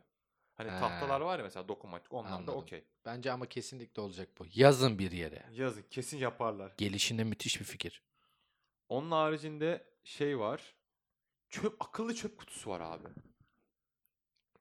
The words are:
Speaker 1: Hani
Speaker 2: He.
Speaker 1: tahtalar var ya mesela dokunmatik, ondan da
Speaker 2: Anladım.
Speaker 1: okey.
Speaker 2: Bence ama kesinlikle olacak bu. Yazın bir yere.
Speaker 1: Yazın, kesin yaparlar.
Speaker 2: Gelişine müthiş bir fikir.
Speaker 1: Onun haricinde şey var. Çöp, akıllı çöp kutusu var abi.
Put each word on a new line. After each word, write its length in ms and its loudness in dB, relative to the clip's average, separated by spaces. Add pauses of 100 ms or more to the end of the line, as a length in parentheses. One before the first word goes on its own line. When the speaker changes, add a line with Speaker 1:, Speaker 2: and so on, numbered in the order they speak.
(560)
Speaker 1:
Hani 160 -8
Speaker 2:
He. 80 -2
Speaker 1:
tahtalar 420 0
var 180 -2
ya 40 -6
mesela 240 -10
dokunmatik, 460 -10
ondan 180 -6
da 40 -6
Speaker 2:
Anladım. 200 -6
Speaker 1:
okey. 280 -10 (220)
Speaker 2:
Bence 260 -4
ama 140 -4
kesinlikle 560 -10
olacak 280 -6 (100)
bu. 60 -12 (100)
Yazın 440 10
bir 120 2
yere. 420 -6
Speaker 1:
Yazın, 360 -4
kesin 280 -6
yaparlar. 600 -2
Speaker 2:
Gelişine 460 2
müthiş 360 -2
bir 60 -8
fikir. 360 -8 (880)
Speaker 1:
Onun 220 -2
haricinde 760 0 (160)
şey 360 0
var. 340 -4 (760)
Çöp, 320 -4
akıllı 340 -4
çöp 220 -8
kutusu 320 -14
var 120 -2
abi. 260 -8 (1500)